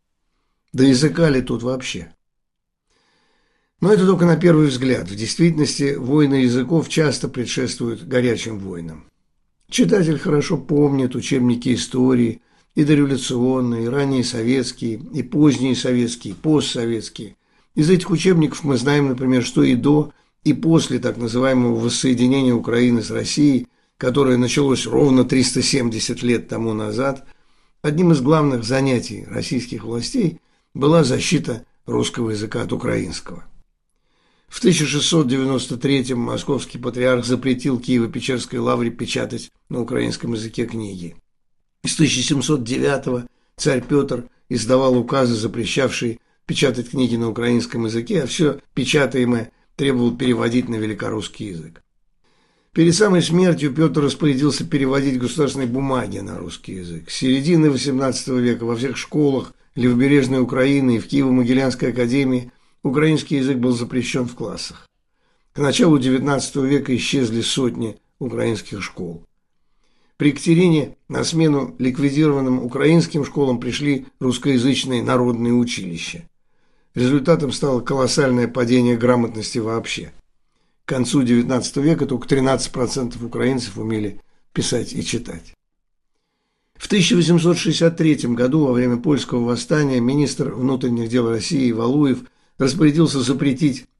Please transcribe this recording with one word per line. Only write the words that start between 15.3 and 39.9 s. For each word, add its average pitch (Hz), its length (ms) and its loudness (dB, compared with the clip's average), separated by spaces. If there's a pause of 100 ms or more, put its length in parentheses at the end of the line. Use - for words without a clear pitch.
советские, 120 560 -2
и 90 40 -14
постсоветские. 117 1000 -2 (400)
Из 151 120 2
этих 180 220 2
учебников 165 540 0
мы 139 120 0
знаем, 143 320 2
например, 127 360 0
что - 180 0
и 131 140 4
до, 147 360 2 (300)
и 147 120 2
после 156 440 2
так 117 200 -4
называемого 120 600 0
воссоединения 123 760 2
Украины 117 480 2
с 104 80 -8
Россией, 123 580 2 (300)
которое 127 400 2
началось 123 480 0
ровно 127 380 4
триста 131 360 0
семьдесят 117 640 -2
лет 120 260 0
тому 113 240 -4
назад, 110 540 -4 (560)
одним 165 300 4
из 135 100 2
главных 143 420 2
занятий 123 640 -2
российских 117 560 -6
властей 151 560 -4 (320)
была 151 320 4
защита 127 600 -2 (180)
русского 120 460 -4
языка 110 320 -6
от 107 100 -6
украинского. 110 720 -6 (1040)
В - 120 -14
тысяча 151 260 4
шестьсот 143 420 0
девяносто 131 480 -2
третьем 131 440 0
московский 120 580 -6
патриарх 123 480 -2
запретил 127 520 -2
Киево-Печерской 120 800 -4
лавре 120 320 0
печатать 120 600 -8 (160)
на 127 120 -6
украинском 117 520 -4